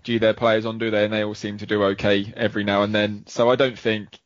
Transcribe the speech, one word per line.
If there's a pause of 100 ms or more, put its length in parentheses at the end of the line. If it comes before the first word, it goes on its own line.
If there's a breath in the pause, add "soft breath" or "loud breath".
gee
their
players
on,
do
they?
And
they
all
seem
to
do
okay
every
now
and
then.
So
I
don't
think,